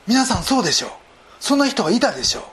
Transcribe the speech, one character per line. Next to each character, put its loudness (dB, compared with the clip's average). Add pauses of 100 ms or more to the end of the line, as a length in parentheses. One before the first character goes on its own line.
皆 2
さ -2
ん -8
そ 2
う -2
で 0
し 0
ょ -10
う。 -12 (480)
そ 0
ん 2
な 2
人 -2
が 0
い 2
た 2
で -8
し -2
ょ -10
う。 -16